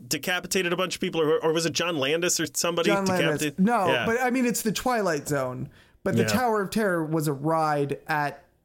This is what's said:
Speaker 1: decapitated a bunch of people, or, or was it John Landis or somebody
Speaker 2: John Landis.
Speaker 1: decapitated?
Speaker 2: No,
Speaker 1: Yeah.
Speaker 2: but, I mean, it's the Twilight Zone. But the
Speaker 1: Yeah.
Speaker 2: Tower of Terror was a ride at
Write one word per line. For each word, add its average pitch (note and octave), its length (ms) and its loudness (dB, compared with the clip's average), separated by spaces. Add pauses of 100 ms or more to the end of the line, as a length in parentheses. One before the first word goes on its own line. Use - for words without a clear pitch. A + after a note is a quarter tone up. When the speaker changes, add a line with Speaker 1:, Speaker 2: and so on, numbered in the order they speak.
Speaker 1:
decapitated F3+ 680 -2
a F3 40 -2
bunch F3 180 -4
of - 60 -8
people, E3 200 -2
or, D#3 220 2
or D#3+ 100 2
was E3 140 2
it D3+ 60 -2
John E3+ 260 -2
Landis D#3+ 400 0
or E3 160 0
somebody E3+ 360 0
Speaker 2:
John G3 160 2
Landis. F#3 120 2 (220)
Speaker 1:
decapitated? D3 180 -4
Speaker 2:
No, G3 300 2
Speaker 1:
Yeah. B2+ 180 2
Speaker 2:
but, A3+ 140 0
I B3+ 100 2
mean, B3 160 0
it's - 160 -2
the A3 80 0
Twilight F#3 560 -2
Zone. C3 420 -4 (360)
But - 100 0
the A2+ 80 4
Speaker 1:
Yeah. - 60 2
Speaker 2:
Tower G#3+ 340 2
of F3+ 80 -4
Terror F#3 340 0
was D#3 220 -2
a D#3 60 0
ride D3 760 0
at D3 380 -4 (200)